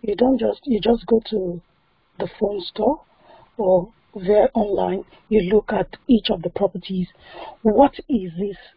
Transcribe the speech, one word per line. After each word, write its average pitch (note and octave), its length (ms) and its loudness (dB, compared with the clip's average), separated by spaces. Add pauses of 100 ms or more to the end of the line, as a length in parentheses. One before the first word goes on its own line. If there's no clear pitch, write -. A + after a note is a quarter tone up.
you G#3 140 -4
don't B3+ 220 2
just, A3 280 -4
you A3 140 0
just A#3 260 0
go A3+ 240 2
to F3+ 300 -6 (580)
the F#3 100 -6 (120)
phone G#3 220 -2
store A3 400 -2 (540)
or F#3 360 2 (200)
there G3+ 420 2
online, F#3+ 500 -2 (240)
you G#3+ 140 2
look G3+ 300 0
at G3 240 -4 (120)
each A#3 200 4
of F3+ 140 -2
the F3 80 -4
properties. F#3 560 -4 (560)
What A3+ 320 4 (140)
is F#3 320 -4
this G3+ 160 -6 (200)